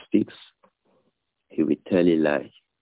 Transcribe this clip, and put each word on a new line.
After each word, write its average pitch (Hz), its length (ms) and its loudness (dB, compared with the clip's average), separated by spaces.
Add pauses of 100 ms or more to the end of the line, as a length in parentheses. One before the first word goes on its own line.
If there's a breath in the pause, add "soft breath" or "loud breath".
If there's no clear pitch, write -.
speaks, - 280 -2 (1160)
he - 140 -4
will 73 120 -2 (120)
tell 87 200 2
a 85 80 2
lie. 73 360 -2 (300)